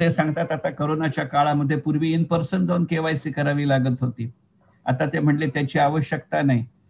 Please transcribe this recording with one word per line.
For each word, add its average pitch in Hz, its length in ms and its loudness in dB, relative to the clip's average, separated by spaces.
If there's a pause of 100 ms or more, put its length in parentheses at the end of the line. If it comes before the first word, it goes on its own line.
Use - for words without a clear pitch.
ते 170 100 2
सांगतात, 160 420 0
आता 151 180 -4
करोनाच्या 151 540 -2
काळामध्ये 147 520 2
पूर्वी 156 380 0
in 165 80 2
person 170 420 0
जाऊन 175 200 0
केवायसी 160 460 -2
करावी 143 380 0
लागत 131 320 2
होती, 117 300 -4 (560)
आता 131 200 0
ते 156 120 -2
म्हणले 147 280 2
त्याची 147 320 -2
आवश्यकता 147 640 0
नाही, 127 220 2 (260)